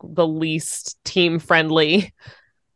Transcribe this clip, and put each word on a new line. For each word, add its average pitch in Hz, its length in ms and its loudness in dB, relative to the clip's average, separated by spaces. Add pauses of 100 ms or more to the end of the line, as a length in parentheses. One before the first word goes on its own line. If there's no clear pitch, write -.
the 165 240 0
least 160 760 -6
team 170 360 0
friendly 160 760 2 (640)